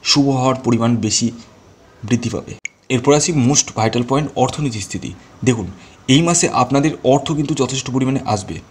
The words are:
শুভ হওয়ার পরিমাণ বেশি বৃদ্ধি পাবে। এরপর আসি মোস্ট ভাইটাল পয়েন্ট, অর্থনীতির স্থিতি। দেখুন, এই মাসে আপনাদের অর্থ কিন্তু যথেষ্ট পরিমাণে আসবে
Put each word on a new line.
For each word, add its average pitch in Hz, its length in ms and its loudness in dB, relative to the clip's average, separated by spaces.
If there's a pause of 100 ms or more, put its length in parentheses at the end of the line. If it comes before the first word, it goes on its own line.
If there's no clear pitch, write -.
(120)
শুভ 143 140 4 (140)
হওয়ার 127 240 2
পরিমাণ 117 280 2 (140)
বেশি 110 220 0 (760)
বৃদ্ধি 117 320 -2
পাবে। - 180 -8 (360)
এরপর 127 300 2
আসি 151 120 -2 (160)
মোস্ট 143 280 2
ভাইটাল 113 340 0
পয়েন্ট, 139 180 0 (160)
অর্থনীতির 127 440 -4
স্থিতি। - 220 -10 (340)
দেখুন, 110 240 2 (460)
এই 147 80 6
মাসে 170 240 2 (160)
আপনাদের 139 300 2 (220)
অর্থ 139 140 0 (100)
কিন্তু 151 240 -2
যথেষ্ট 131 340 -2
পরিমাণে 131 240 0 (140)
আসবে 95 220 -6 (160)